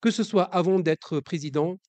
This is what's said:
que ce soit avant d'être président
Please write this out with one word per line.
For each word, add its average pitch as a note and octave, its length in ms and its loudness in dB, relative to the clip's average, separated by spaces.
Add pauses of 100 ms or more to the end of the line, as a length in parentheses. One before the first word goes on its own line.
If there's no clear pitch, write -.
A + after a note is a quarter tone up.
que A3+ 120 2
ce A3 120 -2
soit F#3+ 200 2
avant F#3 360 2
d'être D#3+ 400 -2
président D3+ 680 -4